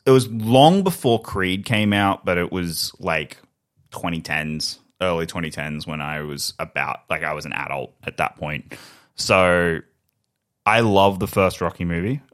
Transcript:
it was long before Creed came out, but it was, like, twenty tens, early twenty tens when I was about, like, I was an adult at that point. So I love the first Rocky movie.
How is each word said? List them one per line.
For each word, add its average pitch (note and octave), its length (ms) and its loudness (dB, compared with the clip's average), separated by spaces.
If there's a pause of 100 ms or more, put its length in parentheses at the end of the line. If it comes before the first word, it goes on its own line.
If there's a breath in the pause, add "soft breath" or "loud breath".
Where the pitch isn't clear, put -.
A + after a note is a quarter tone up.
it C3 60 4
was B2+ 180 6
long B2+ 540 6
before D3 400 0
Creed F#2+ 420 -2
came G#2+ 300 2
out, G2 300 2
but F2+ 140 2
it F2 120 -2
was, F2 480 -4
like, D#2+ 400 -4 (520)
twenty E2+ 300 -6
tens, D#2 600 -6 (200)
early E2+ 260 -2
twenty E2 240 -8
tens D2+ 360 -10
when D#2 140 -8
I D2+ 220 -8
was C#2+ 360 -8
about, D2+ 400 -6 (100)
like, D#2+ 140 -4
I D2+ 120 -4
was D2+ 120 -10
an C#2 60 -12
adult C#2 420 -8 (100)
at - 120 -10
that - 200 -4
point. D2+ 380 -8 (400 loud breath)
So F2 640 4 (880)
I A2 140 4
love G2 400 4
the G2 80 -2
first F#2+ 320 0
Rocky E2+ 240 -4
movie. F2+ 360 -2 (140)